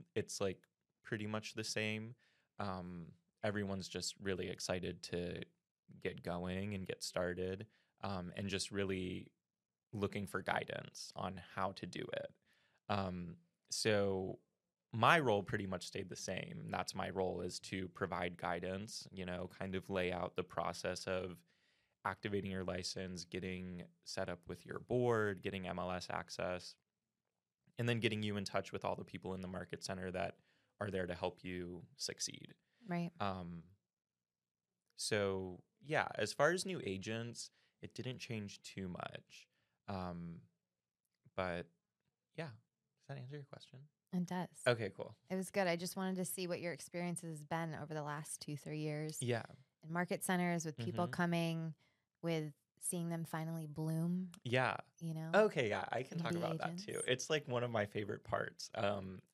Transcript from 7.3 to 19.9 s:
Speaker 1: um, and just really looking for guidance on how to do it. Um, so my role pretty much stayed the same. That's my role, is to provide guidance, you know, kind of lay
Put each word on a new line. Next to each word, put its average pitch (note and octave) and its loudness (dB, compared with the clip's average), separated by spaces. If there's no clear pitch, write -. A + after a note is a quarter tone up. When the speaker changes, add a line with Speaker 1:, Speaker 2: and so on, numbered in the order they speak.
Speaker 1:
um, F#2 -4
and G2 -2
just F#2+ -2
really F#2+ 0
looking G2+ 0
for F#2+ -2
guidance - -2
on F#2+ -4
how F#2+ 2
to - -8
do - -6
it. - -4
Um, F2+ 0
so G2+ 4
my C3+ 8
role G#2 6
pretty G2 -2
much F#2 -2
stayed F#2 -6
the - -6
same. - -4
That's F#2 0
my F#2 0
role, F#2 2
is F2+ -4
to F#2 -2
provide F2 0
guidance, F#2 -2
you F#2 -6
know, F2+ -4
kind F#2+ -2
of F#2 -2
lay F2+ 4